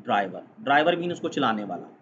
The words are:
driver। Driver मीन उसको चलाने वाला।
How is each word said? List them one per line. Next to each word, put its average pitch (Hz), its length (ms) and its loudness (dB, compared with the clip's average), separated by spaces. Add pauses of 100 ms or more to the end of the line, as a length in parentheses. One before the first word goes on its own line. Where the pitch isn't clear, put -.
driver। 98 320 0 (200)
Driver 151 340 4
मीन 175 160 -4
उसको 165 180 -6
चलाने 113 340 0
वाला। 90 380 -10